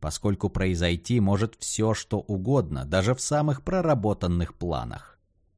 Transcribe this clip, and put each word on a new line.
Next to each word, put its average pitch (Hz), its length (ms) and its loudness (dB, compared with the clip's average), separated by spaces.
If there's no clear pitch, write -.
поскольку 95 480 -2
произойти 87 720 0
может 101 400 2
всё, 110 340 0
что - 260 -4
угодно, 95 640 -2
даже 92 300 2
в - 80 -8
самых 147 420 0
проработанных 104 920 0
планах. 65 640 -8